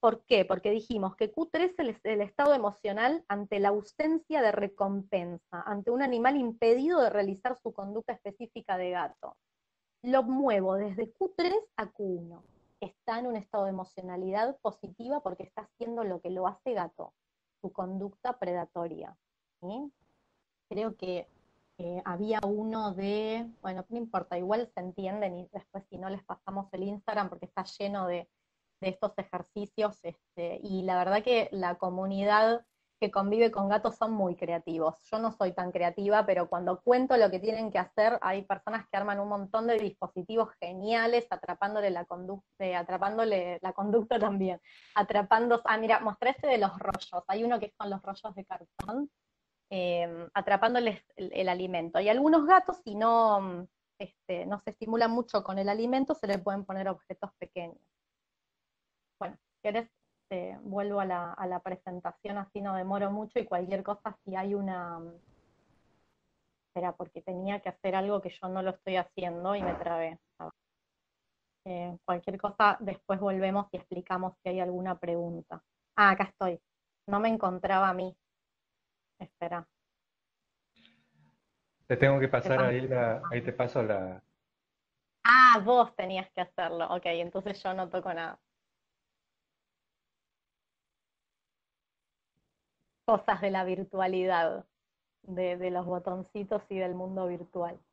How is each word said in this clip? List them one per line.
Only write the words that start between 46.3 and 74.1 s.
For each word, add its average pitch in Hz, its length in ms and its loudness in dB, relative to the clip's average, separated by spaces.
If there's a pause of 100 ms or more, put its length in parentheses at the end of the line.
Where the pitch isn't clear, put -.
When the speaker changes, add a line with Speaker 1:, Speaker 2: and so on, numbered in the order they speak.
Speaker 1:
este 277 160 -2
de 254 120 6
los 190 200 2
rollos. - 480 -6
Hay 208 160 0
uno 233 160 2
que 208 80 -4
es - 100 -14
con 208 140 -6
los 190 120 -4
rollos 196 340 -10
de 190 80 -12
cartón, 208 680 -8 (600)
em, 175 640 -2
atrapándoles 208 680 2 (140)
el, 185 160 -8
el 185 160 0
alimento. 180 520 0
Y 202 80 2
algunos 294 380 6
gatos, 370 380 6
si 208 100 -8
no, 208 720 4 (320)
este, 180 480 -8
no 202 140 -6
se - 100 -10
estimulan 226 400 0
mucho 233 320 0
con 190 160 -4
el 196 100 0
alimento, 247 460 0
se - 140 -8
le 202 100 2
pueden 196 260 -4
poner 190 240 -4
objetos 190 500 -8
pequeños. 175 400 -10 (1400)
Bueno, 196 180 -8
si - 260 -20
querés, 226 260 -2 (420)
eh, 185 320 -8
vuelvo 202 380 -2
a 196 40 0
la, 175 280 -4
a - 140 -8
la 180 140 -4
presentación, 185 800 -8
así 196 220 -10
no 196 140 -4
demoro 196 360 -2
mucho, 214 280 -4
y 226 80 -2
cualquier 185 360 -2
cosa, 208 420 -6
si 190 120 -10
hay 196 180 -2
una, 180 440 -6 (1700)
espera, 175 280 -4
porque 170 260 -14
tenía 190 380 -6
que - 80 -8
hacer 185 260 -4
algo 196 260 0
que 185 100 -10
yo - 180 -12
no 190 140 -4
lo 190 80 -2
estoy 185 260 -4
haciendo 180 580 -2
y 202 80 -2
me 180 120 -2
trabé. 165 440 -4 (200)
A 165 60 -14
ver. 160 80 -12 (1120)
Eh, 175 400 -8
cualquier 185 360 -2
cosa, 208 400 4
después 196 400 -4
volvemos 196 520 0
y - 40 -8
explicamos 185 640 -6